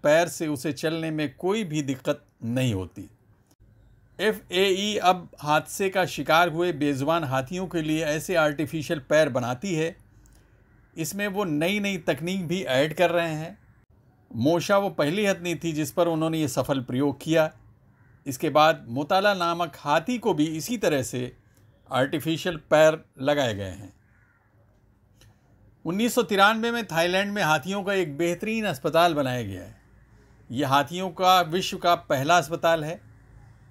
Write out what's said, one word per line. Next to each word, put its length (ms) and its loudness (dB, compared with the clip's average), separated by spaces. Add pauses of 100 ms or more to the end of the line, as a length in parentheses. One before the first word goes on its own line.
पैर 260 4
से 200 -6
उसे 240 -4
चलने 380 -4
में 260 -4
कोई 280 -2
भी 180 -4
दिक्कत 420 -4 (200)
नहीं 300 0
होती। 340 -8 (1120)
एफ़ 220 0 (120)
ए 180 2
ई 260 0
अब 320 2 (120)
हादसे 500 0
का 160 0
शिकार 420 2
हुए 260 -2
बेजुबान 500 0
हाथियों 420 -4
के 160 -4
लिए 240 -2
ऐसे 300 -2
आर्टिफिशियल 720 0
पैर 200 6
बनाती 460 -4
है। 220 -2 (1000)
इसमें 320 -6
वो 160 -2
नई-नई 540 0
तकनीक 500 -4
भी 140 -2
ऐड 320 0
कर 160 2
रहे 220 0
हैं। 260 -10 (720)
मोशा 480 2
वो 120 0
पहली 360 0
हथनी 280 -2
थी 180 -4
जिस 200 -4
पर 160 2
उन्होंने 320 0
ये 80 0
सफल 320 -2
प्रयोग 420 -2
किया। 280 2 (760)
इसके 240 -4
बाद 380 4
मुताला 460 2
नामक 420 -2
हाथी 420 0
को 160 0
भी 120 0
इसी 320 -6
तरह 240 0
से 300 -6 (580)
आर्टिफिशियल 640 -2 (140)
पैर 280 6 (220)
लगाए 340 0
गए 160 -8
हैं। 220 -16 (1900)
उन्नीस 300 -2
सौ 80 2
तिरानवे 480 4
में 160 -4
थाईलैंड 460 0
में 100 -2
हाथियों 420 0
का 80 -2
एक 260 -2
बेहतरीन 460 -2
अस्पताल 500 2
बनाया 280 -2
गया 200 -8
है। 160 -20 (720)
ये 140 -4
हाथियों 460 0
का 300 4
विश्व 380 -2
का 160 4
पहला 440 2
अस्पताल 460 0
है। 160 -8 (720)